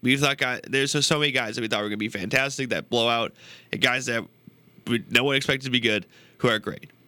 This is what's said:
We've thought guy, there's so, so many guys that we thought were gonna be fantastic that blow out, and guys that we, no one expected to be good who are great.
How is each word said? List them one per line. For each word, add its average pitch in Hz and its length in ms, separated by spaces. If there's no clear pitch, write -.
We've 131 180
thought 139 180
guy, 127 300
there's 135 240
so, 147 100
so 156 160
many 147 140
guys 120 240
that 127 60
we 113 60
thought 107 140
were 104 80
gonna 104 80
be 107 120
fantastic 131 600
that 95 200
blow 117 180
out, 117 260
and - 80
guys 127 280
that 117 180
we, 117 220
no 117 140
one 139 120
expected 135 300
to 131 60
be 123 80
good 107 260
who 123 100
are 110 100
great. - 320